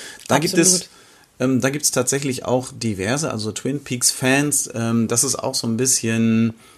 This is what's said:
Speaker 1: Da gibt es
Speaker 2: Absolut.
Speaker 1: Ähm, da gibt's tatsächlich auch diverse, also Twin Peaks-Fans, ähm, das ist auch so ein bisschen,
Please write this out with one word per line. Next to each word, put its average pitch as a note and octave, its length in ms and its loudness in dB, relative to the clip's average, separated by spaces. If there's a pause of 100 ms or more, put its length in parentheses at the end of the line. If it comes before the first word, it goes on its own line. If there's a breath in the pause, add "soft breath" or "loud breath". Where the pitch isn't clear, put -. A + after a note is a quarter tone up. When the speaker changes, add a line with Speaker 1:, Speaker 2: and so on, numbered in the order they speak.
(280 loud breath)
Speaker 1:
Da C3 120 4
gibt E3 160 0
es F3+ 180 6
Speaker 2:
Absolut. F3+ 160 -4 (520 loud breath)
Speaker 1:
Ähm, C3 180 2
da C3 120 0
gibt's D3 200 -2
tatsächlich C3+ 540 -2
auch B2+ 260 -2
diverse, A#2 600 -2
also G#2+ 200 -4
Twin C#3 320 -6
Peaks-Fans, C3 920 0
ähm, A#2 340 2
das A#2+ 160 2
ist B2 100 -2
auch C3 200 -4
so - 120 -2
ein A2+ 80 0
bisschen, A2+ 800 2 (240 soft breath)